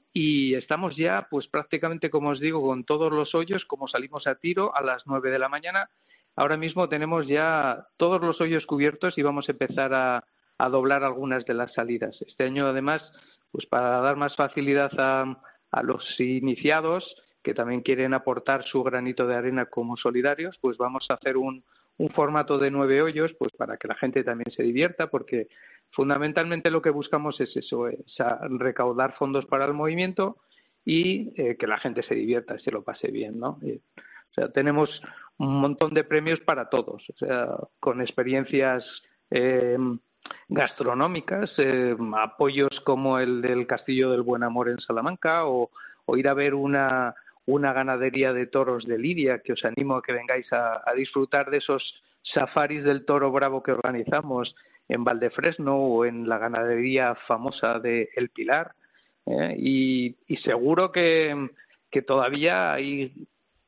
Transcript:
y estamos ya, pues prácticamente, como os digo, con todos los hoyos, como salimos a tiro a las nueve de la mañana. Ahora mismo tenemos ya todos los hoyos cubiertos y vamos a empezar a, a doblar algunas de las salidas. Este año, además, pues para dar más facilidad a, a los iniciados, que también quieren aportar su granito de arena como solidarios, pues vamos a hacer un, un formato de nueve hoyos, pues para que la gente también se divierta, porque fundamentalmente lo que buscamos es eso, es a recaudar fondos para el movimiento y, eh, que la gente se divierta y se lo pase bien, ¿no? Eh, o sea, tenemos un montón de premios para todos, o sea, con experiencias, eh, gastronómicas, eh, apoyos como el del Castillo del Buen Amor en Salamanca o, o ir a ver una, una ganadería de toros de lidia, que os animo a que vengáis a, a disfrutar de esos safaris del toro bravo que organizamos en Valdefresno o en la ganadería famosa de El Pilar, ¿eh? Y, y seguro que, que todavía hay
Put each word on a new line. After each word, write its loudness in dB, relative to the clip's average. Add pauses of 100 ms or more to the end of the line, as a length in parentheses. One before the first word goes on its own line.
(140)
y 2
estamos -2
ya, 0
pues -4
prácticamente, -4
como 0
os -2
digo, -2
con 0
todos 2
los 0
hoyos, -2
como -8
salimos -4
a 0
tiro -2
a 2
las -2
nueve -2
de 0
la 0
mañana. -4 (460)
Ahora 2
mismo 0
tenemos -2
ya 0 (100)
todos 2
los 0
hoyos 0
cubiertos 0
y 0
vamos 0
a -2
empezar -2
a, 0 (360)
a 2
doblar 2
algunas -2
de -2
las -4
salidas. -4 (100)
Este -4
año, 0
además, 0 (500)
pues -10
para 2
dar 2
más -4
facilidad 0
a, 0 (300)
a 0
los -2 (140)
iniciados, 0 (280)
que -2
también -2
quieren 0
aportar 0
su -2
granito -2
de 0
arena 0
como -6
solidarios, 0
pues 0
vamos -4
a 2
hacer -2
un, -4 (340)
un 0
formato 2
de 4
nueve 4
hoyos, 2
pues -2
para -6
que -10
la -4
gente 0
también -4
se -2
divierta, 0
porque -4 (440)
fundamentalmente 0
lo 2
que 2
buscamos -2
es -4
eso, -4
es -10
a 0 (100)
recaudar 0
fondos -2
para 0
el 0
movimiento -2 (480)
y, 0
eh, 0
que -2
la 0
gente -4
se -2
divierta -2
y -16
se -2
lo -6
pase -6
bien, -6
¿no? -6
Eh, -6 (180)
o -20
sea, -2
tenemos 2 (480)
un 2
montón 2
de 2
premios 2
para 0
todos, -2
o -18
sea, -2 (320)
con 0
experiencias, 0 (480)
eh, 4 (720)
gastronómicas, 0
eh, 2 (220)
apoyos 2
como 2
el 0
del 0
Castillo 0
del 4
Buen 0
Amor 0
en -4
Salamanca 0
o, 0 (340)
o 2
ir 2
a 4
ver 2
una, 0 (300)
una 2
ganadería 0
de -2
toros 0
de -2
lidia, 0
que -4
os -4
animo 0
a -2
que -4
vengáis -2
a, 0
a 2
disfrutar 0
de 0
esos -2 (260)
safaris 0
del 2
toro 4
bravo 2
que 0
organizamos -2 (320)
en -2
Valdefresno 0
o 4
en -2
la 0
ganadería 2 (120)
famosa 0
de 0
El -2
Pilar, -2 (520)
¿eh? -2
Y, 0 (120)
y -2
seguro 2
que, 2 (420)
que 2
todavía 2
hay -6 (400)